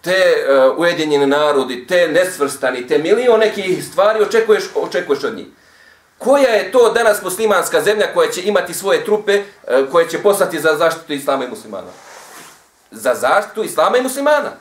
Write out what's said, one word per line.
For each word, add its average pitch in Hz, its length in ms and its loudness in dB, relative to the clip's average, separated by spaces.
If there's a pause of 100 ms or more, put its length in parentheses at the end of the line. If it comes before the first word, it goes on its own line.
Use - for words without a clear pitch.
te, 170 100 -6
e, 147 640 4
Ujedinjeni 156 500 2
narodi, 139 600 0
te 175 220 2
nesvrstani, 139 800 -2
te 151 120 2
milion 220 420 2
nekih 185 440 -2
stvari 208 380 0
očekuješ, 214 420 2 (100)
očekuješ - 500 -4
od 110 120 -4
njih. - 100 -14 (720)
Koja 269 300 2
je 190 240 0
to 233 200 4
danas 226 300 2
muslimanska 185 580 0
zemlja 196 340 0
koja 165 160 2
će 180 120 -8
imati 180 320 -2
svoje 190 300 -2
trupe, 208 280 -2
e, 202 120 0 (480)
koje 165 160 2
će 170 100 -6
poslati 185 420 0
za 156 160 0
zaštitu 160 360 -2
islama 135 320 -4
i 123 40 -10
muslimana? 101 420 -14 (1000)
Za 113 240 -2
zaštitu 170 500 -2
islama 190 340 0
i 254 40 2
muslimana. 277 480 0 (100)